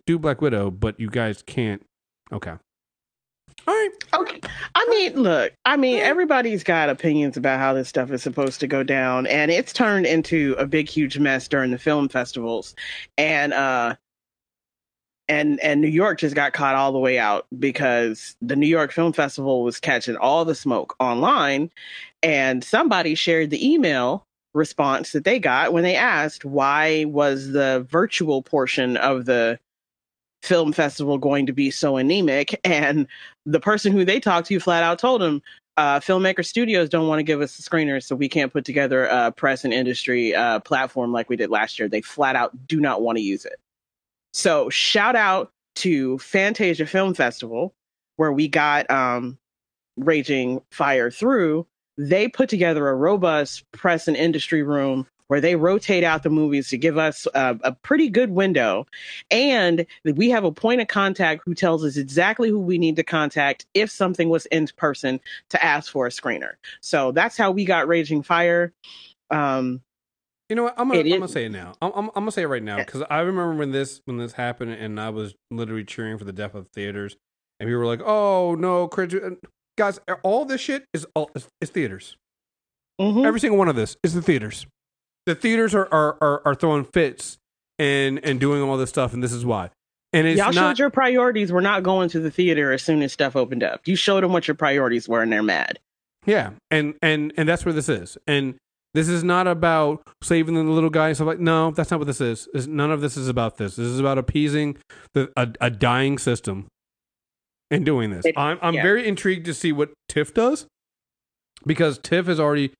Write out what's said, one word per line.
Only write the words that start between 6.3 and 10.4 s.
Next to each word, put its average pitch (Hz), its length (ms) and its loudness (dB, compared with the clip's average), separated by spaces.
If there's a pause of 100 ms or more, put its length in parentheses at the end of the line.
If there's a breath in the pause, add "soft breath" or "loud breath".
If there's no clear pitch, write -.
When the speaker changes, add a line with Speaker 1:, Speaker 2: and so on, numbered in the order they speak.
Speaker 2:
got 160 240 2
opinions 147 480 0
about 131 240 0
how 135 140 2
this 131 140 -2
stuff 135 220 -2
is 127 120 -4
supposed 135 380 -2
to 143 60 -2
go 139 160 0
down, 131 460 0
and 151 240 2
it's 247 200 0
turned 202 340 2
into 156 520 0